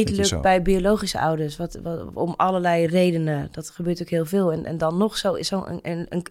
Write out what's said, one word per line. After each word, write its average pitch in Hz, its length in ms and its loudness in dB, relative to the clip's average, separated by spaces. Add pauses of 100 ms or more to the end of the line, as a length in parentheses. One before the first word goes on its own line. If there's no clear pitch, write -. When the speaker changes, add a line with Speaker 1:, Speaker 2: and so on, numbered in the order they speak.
Speaker 1:
dat - 20 -4
je 196 80 -2
Speaker 2:
lukt 196 120 2
Speaker 1:
zo - 120 0
Speaker 2:
bij 185 220 4
biologische 190 580 2
ouders, 156 360 -2
wat, 170 180 -8
wat, - 400 -8
om 170 220 -2
allerlei 175 500 2
redenen, 160 640 2
dat - 200 -14
gebeurt 175 320 -4
ook 170 60 -10
heel 165 180 0
veel. 180 260 2
En, 160 120 -4
en 165 140 -6
dan 160 180 0
nog 208 200 2
zo, - 260 -2
zo 190 240 -4
een, 175 160 -8
een, 170 260 -6
een, 175 220 -4